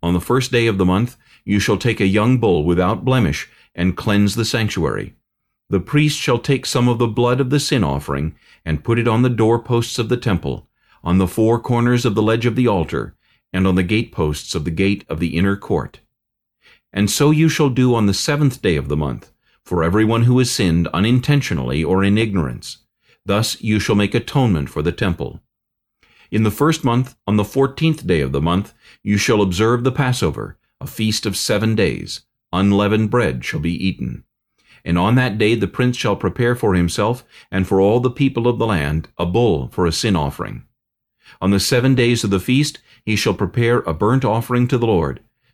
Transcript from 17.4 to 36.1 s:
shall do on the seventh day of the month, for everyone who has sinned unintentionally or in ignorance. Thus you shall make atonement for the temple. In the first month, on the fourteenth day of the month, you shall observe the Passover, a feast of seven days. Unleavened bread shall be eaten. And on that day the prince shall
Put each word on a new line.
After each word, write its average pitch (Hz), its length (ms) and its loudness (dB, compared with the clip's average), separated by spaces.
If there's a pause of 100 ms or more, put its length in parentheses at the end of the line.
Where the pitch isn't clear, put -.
shall 143 200 2
do 127 260 2
on 110 100 2
the 101 80 2
seventh 143 480 0
day 87 160 0
of 71 100 -4
the 71 80 -2
month, 71 380 -6 (280)
for 87 220 -2
everyone 110 400 2
who 123 160 4
has 127 120 0
sinned 87 420 0
unintentionally 95 920 0
or 92 180 2
in 101 160 2
ignorance. 95 600 -4 (480)
Thus 104 360 -2
you 107 180 0
shall 101 160 0
make 101 200 0
atonement 107 540 0
for - 120 -4
the 82 120 -2
temple. 85 480 -4 (880)
In 107 120 0
the 107 80 2
first 156 320 0
month, 127 320 0 (120)
on 104 100 2
the 104 80 0
fourteenth 135 600 -2
day 90 140 0
of 65 120 -2
the 69 100 -2
month, 87 320 -2 (300)
you 101 140 0
shall 104 240 2
observe 110 420 0
the 131 80 2
Passover, 117 680 -2 (240)
a 139 60 -12
feast - 380 -4
of 101 120 -4
seven 110 380 0
days. 65 460 -2 (300)
Unleavened 101 580 2
bread 85 360 -2
shall 80 140 -6
be 85 280 -4
eaten. - 360 -6 (600)
And 85 140 0
on 101 180 2
that 127 220 0
day 107 180 2
the 104 120 0
prince 123 300 -2
shall 104 180 0